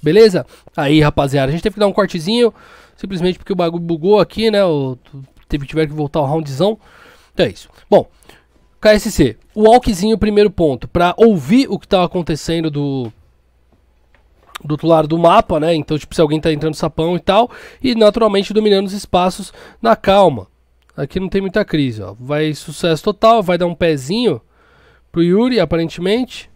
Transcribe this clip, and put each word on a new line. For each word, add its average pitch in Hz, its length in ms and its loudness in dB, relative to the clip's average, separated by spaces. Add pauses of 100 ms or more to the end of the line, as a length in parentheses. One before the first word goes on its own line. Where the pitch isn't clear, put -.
beleza? 190 440 4 (300)
Aí, 151 240 2
rapaziada, 143 480 0
a 139 40 -2
gente 170 100 -6
teve 214 120 -4
que 208 60 -6
dar 208 60 2
um 196 60 0
cortezinho, 202 600 0 (440)
simplesmente 185 420 -4
porque - 140 -10
o 196 40 -4
bagulho 170 260 -2
bugou 170 380 0
aqui, 220 300 -2
né? 202 140 2
O, 139 320 -2 (520)
teve, 143 180 -6
tiveram 156 220 -2
que 143 60 -12
voltar 151 260 -4
o 147 40 0
roundzão. 156 540 -2 (560)
Então 180 120 0
é 110 40 -4
isso. - 180 -20 (220)
Bom, 180 160 4 (760)
K 214 140 4
S 208 160 -2
C, 131 260 0 (180)
o 214 140 4
walkzinho, 220 480 2
primeiro 208 340 2
ponto, 143 380 -2
pra 175 280 0
ouvir 214 520 4
o 190 100 -4
que - 100 -14
tá 180 160 2
acontecendo 165 680 -4
do, 139 420 -6 (1500)
do 147 80 -6
outro 151 140 -4
lado 160 220 4
do 160 100 -2
mapa, 170 420 4
né? 165 140 0
Então, 156 240 -4
tipo, - 160 -14
se - 60 0
alguém 156 200 2
tá 160 120 -2
entrando 151 220 -4
sapão 165 420 -4
e 170 40 -4
tal, 214 300 2 (320)
e 254 120 0
naturalmente 208 600 2
dominando 202 320 2
os 185 60 -8
espaços 185 600 -4 (280)
na 226 140 4
calma. 190 520 2 (480)
Aqui 147 240 -8
não 185 120 -6
tem 196 100 -2
muita 196 240 -2
crise, 127 380 -4
ó. 95 180 -14
Vai 151 320 -4
sucesso 156 500 -6
total, 220 400 2
vai 180 140 -2
dar 175 80 -2
um 175 100 -4
pezinho 160 680 -2 (680)
pro 170 120 -2
Yuri, 220 360 2
aparentemente. 175 960 -4